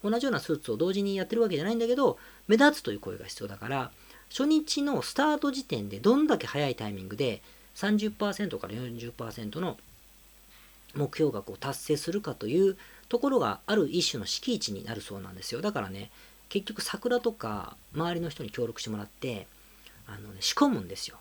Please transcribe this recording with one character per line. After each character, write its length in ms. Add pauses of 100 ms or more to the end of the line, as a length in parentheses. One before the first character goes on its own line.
同 140
じ 80
よ 40
う 40
な 60
ス 140
ー 80
ツ 100
を 60
同 160
時 100
に 120
や 100
っ 20
て 80
る 60
わ 80
け 60
じ 60
ゃ 40
な 60
い 40
ん 40
だ 80
け 80
ど、 220 (300)
目 80
立 240
つ 20
と 100
い 40
う 40
行 120
為 60
が 80
必 180
要 60
だ 80
か 100
ら、 240 (380)
初 160
日 380
の 180
ス 120
タ 220
ー 40
ト 120
時 140
点 240
で 100
ど 160
ん 120
だ 100
け 100
早 220
い 60
タ 120
イ 60
ミ 100
ン 60
グ 80
で、 240 (340)
三 220
十 140
パ 180
ー 40
セ 120
ン 40
ト 100
か 80
ら 80
四 220
十 140
パ 180
ー 20
セ 120
ン 80
ト 80
の 180 (1160)
目 200
標 200
額 180
を 60
達 220
成 180
す 140
る 100
か 140
と 120
い 220
う 80 (320)
と 100
こ 120
ろ 80
が 260
あ 100
る 140
一 200
種 100
の 60
敷 340
地 120
に 140
な 80
る 80
そ 160
う 40
な 80
ん 60
で 80
す 100
よ。 80
だ 100
か 100
ら 80
ね、 220 (380)
結 180
局 140
桜 380
と 120
か 440 (180)
周 220
り 60
の 80
人 140
に 60
協 180
力 140
し 40
て 40
も 80
ら 80
っ 20
て、 400 (600)
あ 100
の 120
ね、 120
仕 120
込 140
む 140
ん 60
で 80
す 120
よ。 140